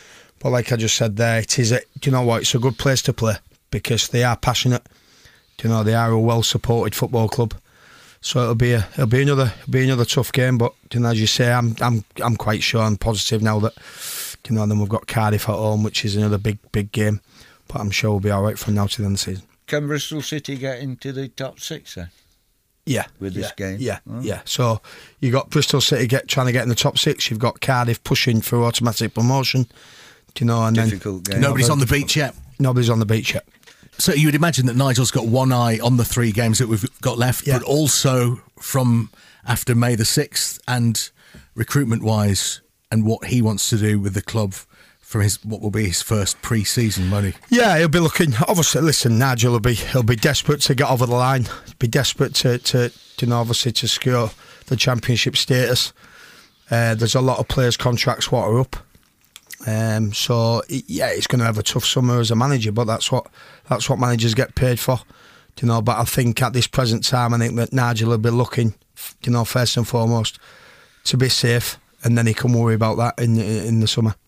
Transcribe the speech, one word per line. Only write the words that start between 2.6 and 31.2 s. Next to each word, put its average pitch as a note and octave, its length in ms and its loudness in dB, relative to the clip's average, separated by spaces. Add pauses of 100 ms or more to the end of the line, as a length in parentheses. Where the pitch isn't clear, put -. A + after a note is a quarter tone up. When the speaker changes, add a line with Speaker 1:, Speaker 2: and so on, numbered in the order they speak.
Speaker 1:
place C3+ 260 0
to A#2+ 100 0
play A2 220 0 (340)
because - 400 -2
they B2 160 2
are A#2+ 100 2
passionate. B2 480 0 (760)
Do A2+ 120 -2
you A2+ 40 2
know, A2 120 0
they A2 80 2
are A2+ 180 2
a A2+ 80 2
well-supported A2+ 760 0
football A2+ 360 0
club. A#2 240 -2 (720)
So - 180 -2
it'll A#2+ 120 0
be A#2+ 200 2
a, G#2+ 200 0
it'll C3+ 140 0
be B2+ 160 4
another, C3+ 280 2 (100)
it'll B2+ 100 -8
be C3 120 2
another C3 220 2
tough - 260 -2
game. B2+ 280 2
But, A#2+ 140 0 (200)
you A#2+ 60 -2
know, A#2+ 100 2
as A#2 100 0
you A2 60 2
say, A#2+ 260 2
I'm, A#2 300 0
I'm, A#2+ 220 0 (180)
I'm A2+ 140 0
quite G#2+ 260 -2
sure A2+ 220 0
and G#2+ 160 0
positive G#2+ 420 -2
now G#2+ 180 2
that, G#2+ 140 -2 (720)
you A2+ 80 -2
know, G#2+ 120 0
then G#2 100 2
we've G#2 120 0
got - 180 -4
Cardiff G#2+ 420 0
at G#2 60 0
home, G#2+ 280 0
which G#2+ 220 -4
is G2+ 100 -2
another G#2 220 2
big, G#2 220 -4 (120)
big G#2 200 -4
game. G#2+ 280 0 (480)
But - 120 -8
I'm G#2 120 -4
sure G#2+ 200 0
we'll G2+ 80 0
be G2+ 100 0
all G2+ 140 0
right G#2+ 160 -2
from G#2 160 -2
now G2+ 120 2
to - 140 -4
the G#2 40 -2
end G2 100 0
of - 100 -4
the F#2+ 60 -8
season. F#2+ 160 -10 (200)
Speaker 2:
Can D3 200 -2
Bristol D3 340 -6
City C#3+ 360 -8
get B2+ 220 -8
into C3+ 340 -10
the C3 160 -8
top - 320 -12
six - 340 -14
then? F2 140 -12 (760)
Speaker 1:
Yeah. A#2 200 -2 (140)
Speaker 2:
With F#2+ 160 -8
this G#2+ 220 -8
Speaker 1:
Yeah. G2 120 -8
Speaker 2:
game? F#2+ 100 -8
Speaker 1:
Yeah, A2 200 -6 (100)
Speaker 2:
Oh. A2+ 120 -10
Speaker 1:
yeah. G2+ 240 -8
So A#2 360 -2 (380)
you've B2 140 0
got C#3 160 -2
Bristol C#3+ 320 0
City B2+ 260 0
get, B2+ 200 -2
trying B2+ 200 0
to B2 40 0
get A#2+ 120 0
in A#2+ 60 -2
the A2+ 60 2
top - 240 -2
six. - 320 -2
You've A2 80 -4
got A#2+ 220 -2
Cardiff B2 420 0
pushing A#2+ 380 0
for A#2+ 220 0
automatic A#2 520 -2
promotion. B2+ 480 0 (720)
Do - 80 -4
you A#2 40 2
know, A#2 160 2
and A2+ 120 2
Speaker 2:
Difficult G2+ 500 -2